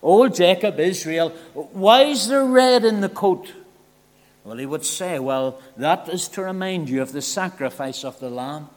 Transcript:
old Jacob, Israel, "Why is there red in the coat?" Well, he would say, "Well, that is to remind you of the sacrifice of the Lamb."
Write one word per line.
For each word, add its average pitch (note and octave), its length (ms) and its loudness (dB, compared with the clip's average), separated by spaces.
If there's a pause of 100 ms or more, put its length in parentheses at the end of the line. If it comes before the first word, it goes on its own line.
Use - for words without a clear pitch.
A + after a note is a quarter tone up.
old G3+ 340 6
Jacob, F3+ 440 2
Israel, E3 520 -2 (220)
"Why G#3 500 4
is C4+ 240 -2
there C4+ 160 2
red B3+ 420 4
in A3 160 0
the G3 80 0
coat?" - 420 -2 (920)
Well, G#2+ 140 -16
he C3 80 -8
would D3 200 -6
say, F3+ 320 -6
"Well, C3 420 -4 (160)
that D#3+ 320 0
is F3 220 -6
to G3 140 -8
remind F#3 440 -6
you C3 140 -2
of C3+ 120 -8
the C#3+ 80 -8
sacrifice C#3 840 -6
of C3 160 -14
the C3 100 -12
Lamb." C#3+ 460 -12